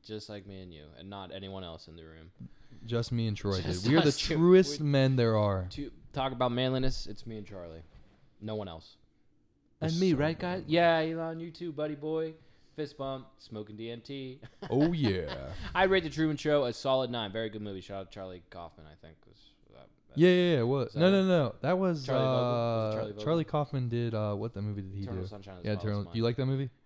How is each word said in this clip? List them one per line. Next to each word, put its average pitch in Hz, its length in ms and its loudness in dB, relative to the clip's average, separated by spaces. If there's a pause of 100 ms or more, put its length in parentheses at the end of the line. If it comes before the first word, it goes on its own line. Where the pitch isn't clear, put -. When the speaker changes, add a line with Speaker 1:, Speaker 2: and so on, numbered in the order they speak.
Speaker 1:
Just 107 260 -10
like 101 160 -12
me 95 160 -14
and 90 120 -14
you, 76 100 -16 (140)
and 92 120 -16
not 98 240 -12
anyone 95 300 -10
else 82 240 -12
in 82 80 -18
the 82 80 -18
room. 80 280 -20 (540)
Speaker 2:
Just 117 260 -2
me 113 160 0
and 104 100 0
Troy, 98 240 0
Speaker 1:
Just 90 220 -2
Speaker 2:
dude. 117 100 4
We 160 40 8
are 180 40 8
the 156 80 6
Speaker 1:
us - 80 0
two. - 180 -2
Speaker 2:
truest 180 460 6
Speaker 1:
We 151 60 -2
Speaker 2:
men 135 280 4
there 113 220 4
are. 98 340 2
Speaker 1:
To 143 200 -10 (220)
talk 135 180 -2
about 123 200 0
manliness, 131 560 0
it's 101 180 -12
me 113 120 -10
and 101 100 -12
Charlie. 85 340 -12 (600)
No 107 140 -6
one 104 120 -4
else. 82 280 -14 (840)
Speaker 2:
There's 160 140 0
Speaker 1:
And 170 80 0
me, 185 100 6
Speaker 2:
so 143 60 4
Speaker 1:
right, 156 240 0
Speaker 2:
many. 180 200 -4
Speaker 1:
guys? - 80 -12
Yeah, 170 300 6
Elon, 165 400 -4
you 165 120 -10
too, 170 200 -10
buddy 151 240 -4
boy. 156 380 -4 (420)
Fist 147 220 -8
bump, 135 300 -6 (120)
smoking 107 360 -12
D 113 160 -8
M 117 100 -10
T. 135 380 -12 (140)
<laughs> - 160 -14
Speaker 2:
Oh, 151 240 4
yeah. 85 540 0 (280)
Speaker 1:
I 180 80 6
rate 190 200 4
The 156 60 -4
Truman 151 280 0
Show 147 280 2
a 120 80 -2
solid 131 360 0
nine. 113 220 -6
Very 113 180 -4
good 107 120 -8
movie. 98 200 -8
Shout 98 200 -10
out 95 100 -14
to - 40 -18
Charlie 92 340 -12
Kaufman, 82 360 -16
I 76 100 -20 (100)
think. 80 120 -20 (100)
Was - 100 -20 (360)
that, 65 140 -20 (220)
that - 80 -8
Speaker 2:
Yeah, 170 120 8
yeah, 180 280 4
yeah. 120 60 2
What? 131 240 0
Speaker 1:
is - 60 -14
that 143 80 -4
Speaker 2:
No, 175 60 6
Speaker 1:
it? 190 40 8
Speaker 2:
no, 196 160 6
no. 160 340 2
That 170 160 0
was, 170 280 0
Speaker 1:
Charlie 131 180 2
Vogel? 131 120 2 (100)
Was 117 480 0
it - 20 -2
Speaker 2:
uh, - 40 -
Speaker 1:
Charlie 107 140 -4
Vogel? 104 120 -10
Speaker 2:
Charlie 160 180 2
Kaufman 135 460 -2
did, 117 240 0
uh, 107 220 0
what 107 180 -6
the 101 80 -6
movie 101 220 -4
did 95 120 -10
he 101 80 -6
Speaker 1:
Eternal 92 200 -4
Speaker 2:
do? 92 40 -6
Speaker 1:
Sunshine 98 300 -14
of 87 60 -16
the - 40 -4
Speaker 2:
Yeah, 107 80 0
Speaker 1:
Spotless 90 160 -6
Speaker 2:
Eternal. 101 140 -2
Speaker 1:
Mind. 82 100 -10
Speaker 2:
You 113 80 2
like 117 140 2
that 131 80 0
movie? 135 240 -2 (160)